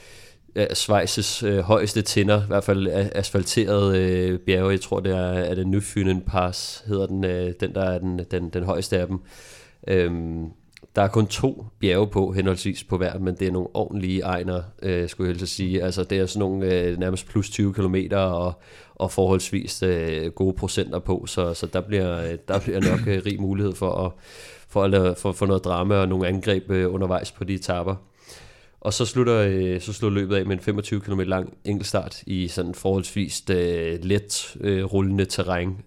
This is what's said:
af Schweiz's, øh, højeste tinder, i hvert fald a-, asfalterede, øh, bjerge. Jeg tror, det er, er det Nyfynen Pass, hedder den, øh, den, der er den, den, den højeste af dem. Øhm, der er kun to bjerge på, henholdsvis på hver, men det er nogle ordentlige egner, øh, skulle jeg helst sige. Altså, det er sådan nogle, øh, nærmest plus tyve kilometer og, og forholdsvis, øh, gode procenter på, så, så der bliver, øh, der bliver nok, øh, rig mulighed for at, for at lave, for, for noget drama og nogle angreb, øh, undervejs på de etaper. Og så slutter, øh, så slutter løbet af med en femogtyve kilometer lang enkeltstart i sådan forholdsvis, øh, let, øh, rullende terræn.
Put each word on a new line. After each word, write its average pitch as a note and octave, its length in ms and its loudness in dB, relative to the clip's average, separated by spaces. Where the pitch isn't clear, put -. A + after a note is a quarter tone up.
af G#2 120 2
Schweiz's, - 800 0
øh, G2+ 120 2
højeste F#2+ 440 2
tinder, G#2 420 4
i - 20 -4
hvert G2 180 0
fald G2 240 2
a-, G2 260 0
asfalterede, G2 840 2
øh, F#2 400 2
bjerge. F#2 320 2
Jeg F#2+ 100 2
tror, G2 200 -2
det F#2+ 120 2
er, F#2 100 0
er F2+ 320 0
det F#2 120 -2
Nyfynen F#2+ 540 0
Pass, - 640 -2
hedder G2 200 0
den, F#2+ 180 -2
øh, F2+ 360 0
den, F#2 140 -2
der G2 80 0
er F#2 160 0
den, F2+ 220 -4
den, F2 180 -2
den F2 160 -4
højeste F#2 340 0
af F2+ 80 0
dem. F#2 120 -2
Øhm, E2+ 580 0
der G#2 60 4
er G2 60 4
kun G#2+ 180 2
to A#2+ 400 -2
bjerge G2 280 4
på, G2 260 0
henholdsvis F#2+ 520 -2
på F#2+ 120 -2
hver, F2+ 220 -2
men F#2 160 -2
det F#2+ 140 0
er F2+ 40 -2
nogle F2+ 220 -2
ordentlige F#2+ 480 -2
egner, F2+ 400 -2
øh, F2 260 -2
skulle F#2 220 -2
jeg F2 80 -2
helst F2+ 160 -6
sige. F#2 280 0
Altså, F#2 220 -2
det G2 140 0
er F#2+ 80 2
sådan G#2 140 -4
nogle, F#2+ 340 0
øh, F2 240 0
nærmest F#2 300 -2
plus G2+ 220 0
tyve G2+ 240 0
kilometer F#2+ 440 0
og, F2+ 420 0
og F#2 160 -2
forholdsvis, F#2 720 0
øh, E2 500 0
gode F#2+ 240 0
procenter F#2 420 -2
på, - 280 -2
så, F2 280 -2
så F#2 120 -6
der F2+ 140 -2
bliver, F#2 400 0
øh, E2 60 -6
der F#2+ 120 0
bliver F#2+ 200 -2
nok, A2+ 160 0
øh, G2 200 0
rig G2 140 -2
mulighed G2 340 0
for F#2 180 -2
at, F2+ 200 -2
for G2 160 2
at G2 60 4
lave, F#2 240 4
for, F#2+ 180 -2
for G2 140 0
noget F#2+ 180 2
drama F2+ 320 2
og F#2+ 120 4
nogle F#2 200 0
angreb, F#2+ 420 0
øh, F#2 240 2
undervejs F#2 380 -2
på - 120 -8
de F#2+ 100 -4
etaper. F2+ 400 -2
Og G#2+ 100 -2
så B2 120 0
slutter, A#2+ 320 4
øh, F#2 320 2
så G#2 120 -8
slutter G2+ 280 0
løbet G2 160 0
af F#2+ 100 0
med G2 100 0
en F#2 60 -6
femogtyve G#2 380 -2
kilometer F#2+ 300 -2
lang F#2 240 -2
enkeltstart G2+ 600 -4
i F#2 220 -2
sådan F2 260 -4
forholdsvis, F#2+ 760 -2
øh, F2 520 0
let, G2 580 -2
øh, G2 240 0
rullende G2 400 2
terræn. F2+ 520 -2